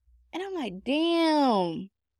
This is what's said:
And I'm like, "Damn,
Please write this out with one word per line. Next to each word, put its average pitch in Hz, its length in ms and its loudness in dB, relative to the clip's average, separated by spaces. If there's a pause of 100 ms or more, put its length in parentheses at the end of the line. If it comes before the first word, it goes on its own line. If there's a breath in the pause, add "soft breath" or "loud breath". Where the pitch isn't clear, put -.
(320)
And 339 100 -8
I'm 392 120 -8
like, 202 280 -6
"Damn, 285 1080 2 (300)